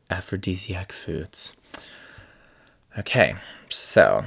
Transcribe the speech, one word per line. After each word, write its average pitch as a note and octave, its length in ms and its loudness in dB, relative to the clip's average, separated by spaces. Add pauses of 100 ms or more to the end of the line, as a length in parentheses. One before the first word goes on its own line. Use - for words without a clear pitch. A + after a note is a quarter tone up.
aphrodisiac F#2 800 -6
foods. - 640 -10 (1400)
Okay, G2+ 380 2 (340)
so G#1 580 4